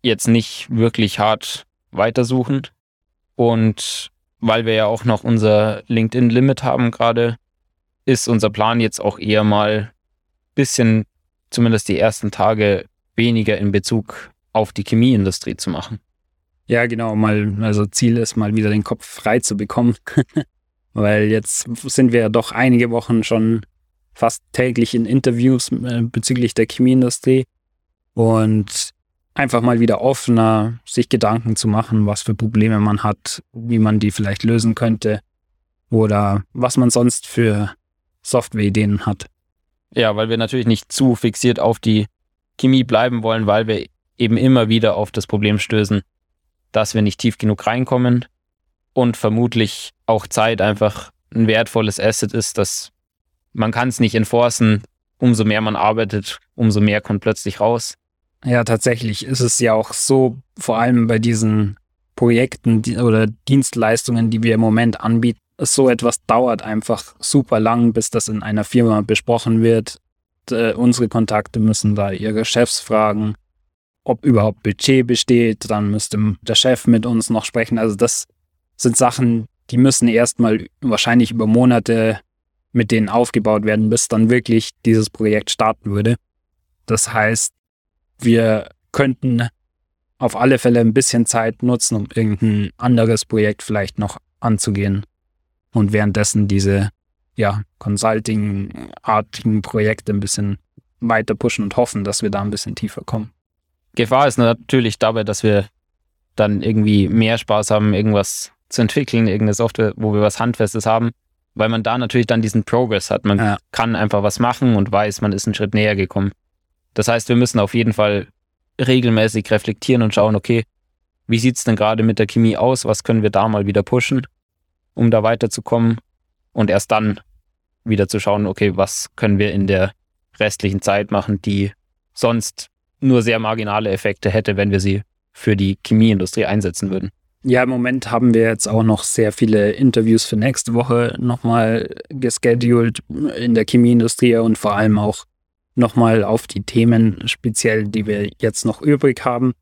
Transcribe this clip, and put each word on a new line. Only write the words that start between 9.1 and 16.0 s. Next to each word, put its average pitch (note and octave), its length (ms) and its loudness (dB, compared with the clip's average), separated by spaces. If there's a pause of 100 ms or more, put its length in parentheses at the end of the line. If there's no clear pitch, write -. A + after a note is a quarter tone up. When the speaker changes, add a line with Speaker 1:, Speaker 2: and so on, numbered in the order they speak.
Speaker 1:
eher G#2+ 260 0
mal G#2+ 480 0 (600)
bisschen, A2+ 520 2 (440)
zumindest A2+ 380 0
die G2 100 -2
ersten G#2+ 320 -2
Tage, G#2 560 0 (300)
weniger A2+ 420 0
in G2+ 140 -2
Bezug - 600 -4 (220)
auf A2 180 0
die G2+ 120 -8
Chemieindustrie A2 760 0
zu - 120 -8
machen. F#2+ 300 -10 (680)